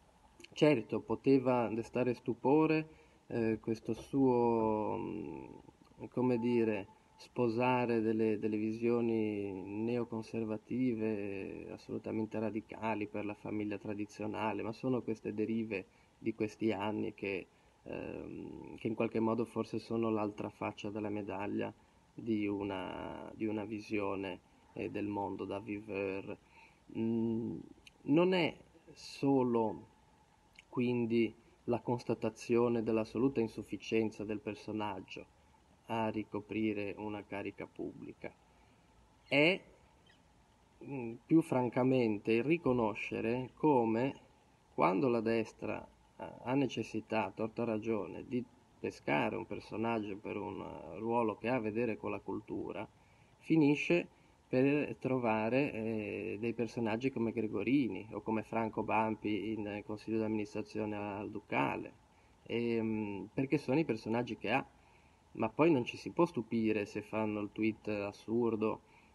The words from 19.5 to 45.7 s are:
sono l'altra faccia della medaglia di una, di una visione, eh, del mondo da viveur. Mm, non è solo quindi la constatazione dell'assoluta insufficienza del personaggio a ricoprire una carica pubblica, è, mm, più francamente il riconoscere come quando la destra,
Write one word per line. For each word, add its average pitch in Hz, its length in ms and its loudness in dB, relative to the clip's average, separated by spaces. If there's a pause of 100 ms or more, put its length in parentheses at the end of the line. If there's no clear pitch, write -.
sono 113 320 0
l'altra 104 380 -2
faccia 104 420 -6
della 107 180 -4
medaglia 104 640 -4 (400)
di 110 340 -2
una, 87 880 -4
di 110 120 -2
una 107 180 -2
visione, 101 720 -4 (340)
eh, - 180 -6
del 104 160 -2
mondo 98 380 -2
da 98 140 -6
viveur. 101 800 -4 (600)
Mm, 113 600 0 (460)
non 175 300 6
è 170 220 2 (380)
solo 117 920 2 (800)
quindi 117 640 2 (320)
la 117 140 2
constatazione 120 1040 2
dell'assoluta 113 560 2
insufficienza 110 840 -2
del 104 160 -4
personaggio 104 840 -8 (640)
a 113 220 0
ricoprire 104 880 -2
una 104 260 -8
carica 98 420 -8
pubblica, - 640 -12 (960)
è, 156 320 4 (1200)
mm, 123 320 -6 (100)
più 160 160 8
francamente 123 920 4
il 117 100 4
riconoscere 120 1120 0
come 123 680 2 (480)
quando 165 340 4
la 117 140 4
destra, 110 640 0 (340)